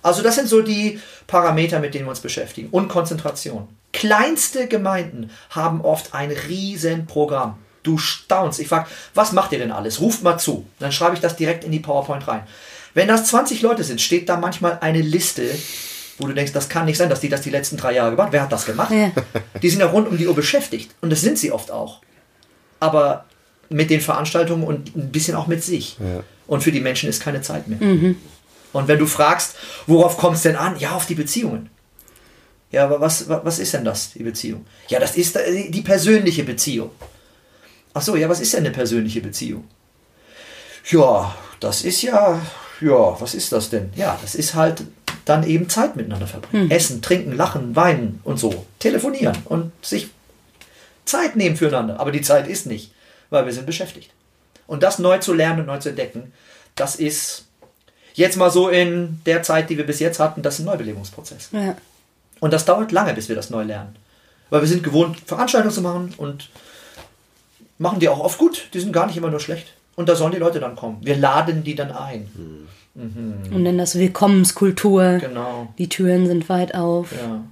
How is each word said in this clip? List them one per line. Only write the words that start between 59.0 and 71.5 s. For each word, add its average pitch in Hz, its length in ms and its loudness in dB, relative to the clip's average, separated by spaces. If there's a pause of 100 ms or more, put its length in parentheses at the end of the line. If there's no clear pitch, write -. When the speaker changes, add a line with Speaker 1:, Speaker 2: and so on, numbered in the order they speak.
Speaker 1:
der 165 180 2
Zeit, 160 260 0
die 156 80 -2
wir 147 80 -4
bis 147 140 -4
jetzt 165 200 0
hatten, 156 220 0
das 139 140 -2
ist - 40 -8
ein 160 60 -6
Neubelebungsprozess. 110 840 -8
Speaker 2:
Ja. 190 240 -4 (640)
Speaker 1:
Und 156 140 2
das 156 120 0
dauert 214 260 4
lange, 175 220 2
bis 110 160 -8
wir 110 60 -2
das - 140 -8
neu 110 140 -4
lernen. 104 320 -10 (540)
Weil 147 120 4
wir 156 60 2
sind 175 160 2
gewohnt, 160 420 2
Veranstaltungen 220 480 0
zu 196 80 -4
machen 180 360 -4
und 143 320 -12 (1300)
machen 196 220 -2
die 160 100 4
auch 139 100 2
oft - 180 -2
gut. - 360 2
Die 185 60 -4
sind 185 140 -4
gar 175 140 2
nicht 170 100 -6
immer 165 120 -4
nur 147 100 -2
schlecht. - 340 -10 (220)
Und 175 140 0
da 170 60 6
sollen 160 160 2
die 185 60 -4
Leute 165 220 2
dann 123 160 -6
kommen. 110 260 -10
Wir 139 160 0
laden 151 460 2